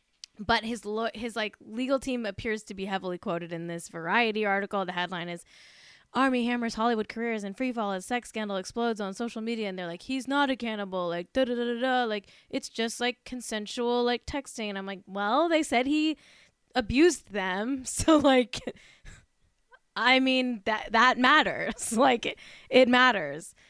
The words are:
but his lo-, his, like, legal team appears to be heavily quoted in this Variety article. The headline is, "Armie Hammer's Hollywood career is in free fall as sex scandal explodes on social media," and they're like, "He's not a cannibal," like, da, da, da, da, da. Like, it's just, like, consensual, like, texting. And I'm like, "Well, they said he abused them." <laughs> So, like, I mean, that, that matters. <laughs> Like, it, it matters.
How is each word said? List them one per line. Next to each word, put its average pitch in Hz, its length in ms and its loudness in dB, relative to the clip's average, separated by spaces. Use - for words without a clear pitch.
but 220 260 0
his 220 220 -8
lo-, 214 300 -4
his, 220 200 -10
like, 214 240 -4
legal 247 400 -2
team 240 280 -4
appears 214 380 -6
to 202 100 -14
be 190 100 -8
heavily 190 320 -4
quoted 170 340 -6
in 170 140 -6
this 170 240 -8
Variety 214 560 0
article. 196 400 -2
The 175 60 -6
headline 175 380 -6
is, 175 140 -10
"Armie 254 320 2
Hammer's 240 300 -2
Hollywood 220 340 0
career 233 240 -6
is 208 100 -4
in 196 120 -8
free 254 160 -2
fall 220 200 -4
as 185 140 -4
sex 247 240 -4
scandal 208 280 -6
explodes 226 440 -4
on 190 140 -6
social 233 260 -8
media," 220 260 -4
and 185 120 -6
they're 175 80 -6
like, 170 160 -10
"He's 262 240 -6
not 277 240 2
a 262 40 -2
cannibal," 202 540 -4
like, 175 240 -6
da, 262 120 2
da, 247 100 0
da, 240 80 -2
da, 233 80 -6
da. 254 220 2
Like, 214 260 -4
it's - 180 -6
just, 226 300 -4
like, 240 260 -4
consensual, 240 800 -4
like, 240 240 -2
texting. 240 420 -6
And 196 80 -6
I'm 196 80 -8
like, 196 220 -10
"Well, 208 420 0
they 320 140 4
said 254 240 0
he 302 300 0
abused 254 580 4
them." 208 520 -2
<laughs> - 20 -10
So, - 300 4
like, 269 420 4
I 247 240 4
mean, 254 460 0
that, 214 260 -2
that 226 280 6
matters. 247 760 4
<laughs> 214 40 0
Like, 247 280 4
it, - 140 -6
it 254 160 8
matters. 214 680 2